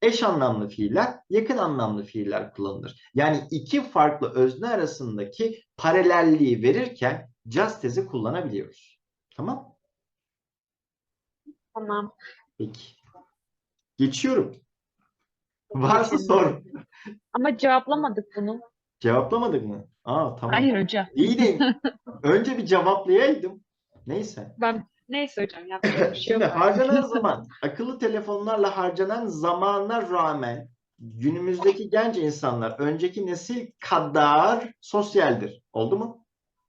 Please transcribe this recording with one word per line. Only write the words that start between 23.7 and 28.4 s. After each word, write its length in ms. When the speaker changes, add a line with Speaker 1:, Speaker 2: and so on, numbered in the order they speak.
Speaker 1:
Neyse. 500
Speaker 2:
Ben, 300
neyse 340
hocam, 240
yapacak 440
bir 60
şey 60
Speaker 1:
Şimdi 100
Speaker 2:
yok. 100
Speaker 1:
harcanan 480
Speaker 2:
<laughs> 120
Speaker 1:
zaman, 340
akıllı 360
telefonlarla 800